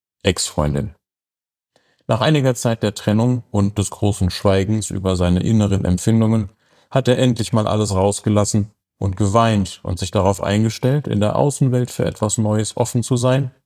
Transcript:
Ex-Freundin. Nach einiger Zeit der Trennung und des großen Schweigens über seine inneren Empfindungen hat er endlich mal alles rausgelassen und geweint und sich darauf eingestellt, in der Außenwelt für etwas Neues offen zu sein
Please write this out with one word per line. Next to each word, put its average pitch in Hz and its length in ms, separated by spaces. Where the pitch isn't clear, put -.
Ex-Freundin. 76 720
Nach 113 140
einiger 135 340
Zeit 113 300
der 104 100
Trennung 117 560
und 101 280
des 98 120
großen 101 400
Schweigens 101 600
über 92 260
seine 90 260
inneren 98 420
Empfindungen 110 680
hat 131 200
er 123 100
endlich 120 340
mal 110 140
alles 104 260
rausgelassen 104 800
und 98 180
geweint 104 680
und 98 160
sich 95 120
darauf 98 320
eingestellt, 113 640
in 107 140
der 104 160
Außenwelt 131 540
für - 140
etwas 104 340
Neues 107 380
offen 117 260
zu 127 140
sein 127 380